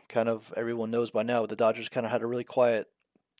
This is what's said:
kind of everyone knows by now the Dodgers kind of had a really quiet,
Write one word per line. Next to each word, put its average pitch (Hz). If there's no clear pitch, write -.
kind 117
of 110
everyone 113
knows 117
by 110
now 117
the 107
Dodgers 110
kind 120
of 110
had 117
a 113
really 123
quiet, 120